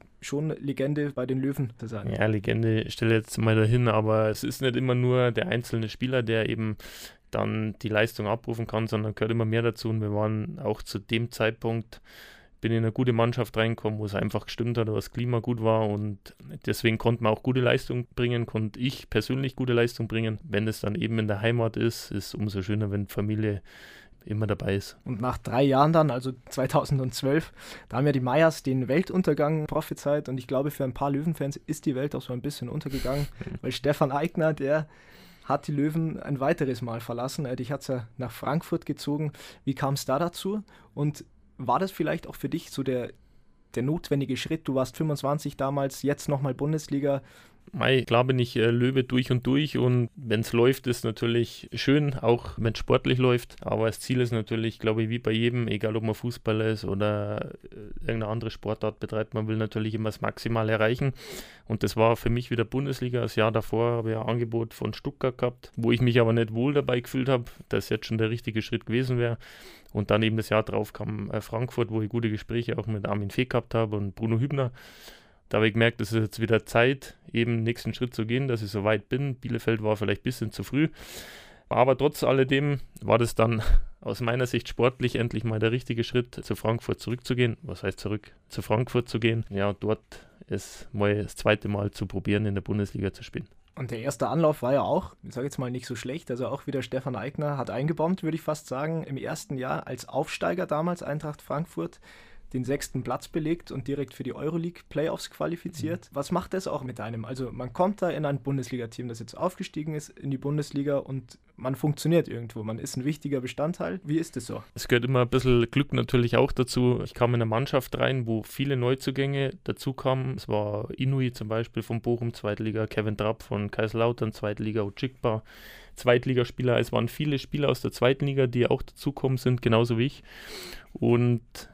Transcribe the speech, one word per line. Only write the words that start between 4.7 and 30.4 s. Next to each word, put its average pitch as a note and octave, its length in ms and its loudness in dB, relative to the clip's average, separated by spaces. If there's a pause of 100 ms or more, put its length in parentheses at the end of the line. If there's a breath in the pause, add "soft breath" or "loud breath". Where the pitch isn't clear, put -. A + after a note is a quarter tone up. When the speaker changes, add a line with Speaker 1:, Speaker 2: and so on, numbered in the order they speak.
Speaker 2:
immer B2+ 180 2
nur B2 380 4
der A2 160 0
einzelne A#2 420 -2
Spieler, B2+ 320 -2
der A2 260 0
eben A2 300 -2 (520 loud breath)
dann G#2+ 520 -2
die A#2 80 -4
Leistung G#2+ 360 2
abrufen A2+ 400 -2
kann, A2 200 0
sondern G#2+ 280 -2
gehört A2 180 0
immer A2+ 120 2
mehr A2 160 2
dazu. A#2 300 -2
Und A2 100 0
wir G#2 140 -2
waren G#2+ 460 -2
auch G#2+ 200 -2
zu - 180 -8
dem A#2 320 0
Zeitpunkt, A2+ 680 -2 (640 loud breath)
bin A2+ 100 2
in A#2 60 2
eine A2+ 140 0
gute B2 200 2
Mannschaft A#2 440 2
reingekommen, A2 420 0
wo G#2+ 80 -4
es G2+ 80 -4
einfach A2 320 -2
gestimmt A#2 320 -2
hat, A2 100 2
wo G#2+ 60 -2
das G#2+ 160 -4
Klima A#2 300 -2
gut A#2 220 -2
war A2 280 4
und G#2 460 -6 (280)
deswegen A2 320 2
konnten A#2 280 2
wir G#2+ 60 6
auch A2 120 0
gute B2+ 180 2
Leistung B2 540 2
bringen, A#2+ 320 0
konnte A2 320 -4
ich B2 320 -4
persönlich C3 460 0
gute C3 160 0
Leistung A#2+ 340 2
bringen. A2 380 -2
Wenn G#2+ 240 0
es G#2+ 120 -4
dann G#2 140 -2
eben A2 240 0
in A2 80 0
der G2+ 140 0
Heimat A2+ 360 2
ist, A2+ 360 -2
ist G2+ 160 -6
es - 60 -10
umso G2+ 280 -2
schöner, G#2 300 0
wenn G2+ 140 -2
die - 60 -18
Familie G#2 500 -2 (640 loud breath)
immer G#2+ 220 -2
dabei G2 300 0
ist. - 280 -6
Speaker 1:
Und A#2 160 -6
nach B2 180 -2
drei A#2+ 260 0
Jahren C#3 280 6
dann, D#3 200 6
also B2+ 180 -2 (180)
zweitausendzwölf, C3+ 1040 0 (360 loud breath)
da - 80 -6
haben C#3 100 2
ja D3 60 4
die B2+ 80 2
Meyers D3 420 4
den C3 240 0
Weltuntergang D#3 800 2
prophezeit D3 640 -2
und C3 100 -4
ich B2 80 -8